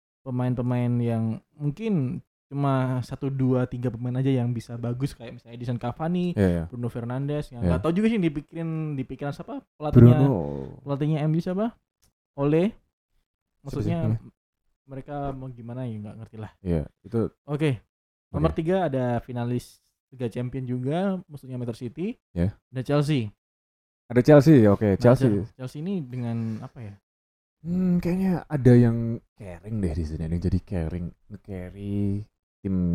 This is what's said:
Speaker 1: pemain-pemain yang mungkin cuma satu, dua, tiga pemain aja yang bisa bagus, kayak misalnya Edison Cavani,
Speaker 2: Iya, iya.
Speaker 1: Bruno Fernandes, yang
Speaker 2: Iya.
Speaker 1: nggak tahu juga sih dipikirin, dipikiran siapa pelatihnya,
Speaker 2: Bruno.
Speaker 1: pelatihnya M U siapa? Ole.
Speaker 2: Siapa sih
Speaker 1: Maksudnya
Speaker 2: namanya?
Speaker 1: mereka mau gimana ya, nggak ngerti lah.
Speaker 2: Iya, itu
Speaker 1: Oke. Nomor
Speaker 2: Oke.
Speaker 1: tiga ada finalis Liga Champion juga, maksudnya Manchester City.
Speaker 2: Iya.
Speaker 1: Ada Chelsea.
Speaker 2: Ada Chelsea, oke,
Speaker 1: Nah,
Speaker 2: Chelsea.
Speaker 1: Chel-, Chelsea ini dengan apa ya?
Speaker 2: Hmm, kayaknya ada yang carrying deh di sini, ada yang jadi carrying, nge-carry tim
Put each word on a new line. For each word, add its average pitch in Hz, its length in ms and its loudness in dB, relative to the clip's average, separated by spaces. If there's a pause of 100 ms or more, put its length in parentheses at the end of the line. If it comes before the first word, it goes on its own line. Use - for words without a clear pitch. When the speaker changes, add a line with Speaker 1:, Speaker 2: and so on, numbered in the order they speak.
(220)
Speaker 1:
pemain-pemain 123 760 -2
yang 117 260 0 (280)
mungkin 147 680 -4 (240)
cuma 139 280 -2 (280)
satu, 135 260 -8
dua, 131 380 0
tiga 123 240 -6
pemain 120 260 -6
aja 131 160 0
yang 123 180 0
bisa 117 260 -8
bagus, 120 360 -4
kayak 120 220 -16
misalnya 117 220 -20
Edison 123 220 -6
Cavani, 170 540 -4
Speaker 2:
Iya, 101 160 2
iya. 87 180 0
Speaker 1:
Bruno 120 220 -8
Fernandes, 135 640 -6
yang 123 100 -18
Speaker 2:
Iya. 90 120 0
Speaker 1:
nggak - 100 0
tahu 165 120 0
juga 214 140 2
sih 226 100 0
dipikirin, 165 520 -4 (240)
dipikiran 135 380 -6
siapa - 420 -12
pelatihnya, 123 460 8
Speaker 2:
Bruno. 135 180 4 (420)
Speaker 1:
pelatihnya 147 420 -2
M 156 100 0
U 160 80 0
siapa? 190 340 -4 (640)
Ole. 147 280 2
Speaker 2:
Siapa 208 60 0
sih - 920 -20
Speaker 1:
Maksudnya 123 400 -4
Speaker 2:
namanya? 110 160 0 (640)
Speaker 1:
mereka 135 300 -14 (160)
mau 131 180 -12
gimana 120 340 -12
ya, 113 140 -8
nggak 107 200 -12
ngerti 110 200 -18
lah. 107 220 -14
Speaker 2:
Iya, 85 220 -2 (200)
itu 117 180 -4 (260)
Speaker 1:
Oke. 143 360 -2 (460)
Nomor 160 240 0
Speaker 2:
Oke. - 60 -8
Speaker 1:
tiga 170 260 -2
ada 131 220 -2 (140)
finalis 120 600 -6 (260)
Liga 123 200 -8
Champion 123 360 -8
juga, 127 360 -4 (260)
maksudnya 131 300 -16
Manchester 123 280 -8
City. 151 240 -8 (240)
Speaker 2:
Iya. 87 220 0 (160)
Speaker 1:
Ada 127 140 -8
Chelsea. 143 500 0 (720)
Speaker 2:
Ada 123 160 4
Chelsea, 147 440 10
oke, 101 220 6
Speaker 1:
Nah, 98 80 6
Speaker 2:
Chelsea. 131 300 6
Speaker 1:
Chel-, 104 260 0
Chelsea 127 280 -14
ini 185 200 -4
dengan 117 640 -6
apa - 180 -16
ya? 104 140 -14 (680)
Speaker 2:
Hmm, 175 360 0
kayaknya 180 480 0
ada 131 260 2
yang 117 460 4 (160)
carrying 101 460 -10
deh 92 120 0
di 80 140 -4
sini, 78 160 -8
ada 80 100 -6
yang 85 140 -2
jadi 87 160 0
carrying, 85 460 -6 (200)
nge-carry 101 920 -6 (400)
tim 95 140 -2 (200)